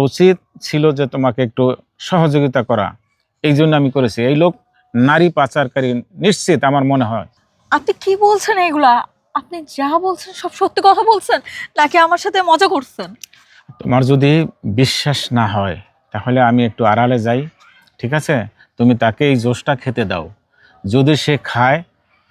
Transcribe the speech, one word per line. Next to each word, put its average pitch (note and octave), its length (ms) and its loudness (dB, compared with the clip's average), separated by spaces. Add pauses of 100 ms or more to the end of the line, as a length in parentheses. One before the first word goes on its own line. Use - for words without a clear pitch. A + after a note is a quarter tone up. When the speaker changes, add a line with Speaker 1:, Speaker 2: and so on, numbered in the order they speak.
Speaker 1:
উচিত F3+ 300 2 (300)
ছিল D3+ 180 -2 (140)
যে C#3+ 60 0 (100)
তোমাকে C3 280 -2
একটু B2+ 220 -2 (440)
সহযোগিতা D3 600 2
করা, G#2 180 0 (580)
এই D3+ 140 2
জন্য D#3 220 4
আমি C#3 160 0
করেছি। B2 240 -2 (100)
এই D3 120 2
লোক F3 100 2 (420)
নারী D3 320 4 (120)
পাচারকারী C3 520 -2 (340)
নিশ্চিত F3 360 0 (100)
আমার C#3 220 0
মনে C3+ 180 0
হয়। A2 180 -8 (480)
Speaker 2:
আপনি D4 160 -2 (120)
কি G4 80 0 (140)
বলছেন G#4 300 0 (120)
এগুলা? C#4+ 240 2 (420)
আপনি D#4+ 220 -10 (200)
যা C#4 140 -4 (160)
বলছেন F#4 260 -8 (100)
সব F4 180 -8
সত্যি - 280 -2
কথা G4 140 4 (100)
বলছেন F#4+ 260 -2 (400)
নাকি D4 180 2 (100)
আমার E4+ 180 2
সাথে G4 140 -4 (120)
মজা E4 240 2
করছেন? A3+ 360 -8 (680)
Speaker 1:
তোমার B2 300 0
যদি C#3 200 4 (500)
বিশ্বাস - 400 -2 (180)
না A2+ 160 2
হয় G2 220 -4 (380)
তাহলে B2 240 -2 (120)
আমি A#2+ 180 2
একটু A2 140 -6 (100)
আড়ালে B2 340 2
যাই, A#2+ 140 0 (600)
ঠিক A#2+ 180 -6
আছে? D3+ 180 -2 (420)
তুমি B2 140 4 (100)
তাকে A2+ 280 0
এই C3+ 140 2
জুসটা B2 280 -2 (100)
খেতে A#2+ 280 -4
দাও, F2 140 -6 (600)
যদি C3+ 300 2 (100)
সে D3+ 100 0 (160)
খায় C3 280 0 (520)